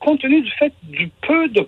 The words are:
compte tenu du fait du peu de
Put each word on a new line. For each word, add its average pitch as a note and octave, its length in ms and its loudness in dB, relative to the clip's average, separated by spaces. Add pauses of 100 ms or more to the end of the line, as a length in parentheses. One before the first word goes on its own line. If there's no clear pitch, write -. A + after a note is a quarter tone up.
compte D4 220 2
tenu C#4 180 4
du A#3 120 -4
fait D4 200 0 (120)
du D#3+ 260 -6 (180)
peu D#4+ 200 2
de G#3 200 0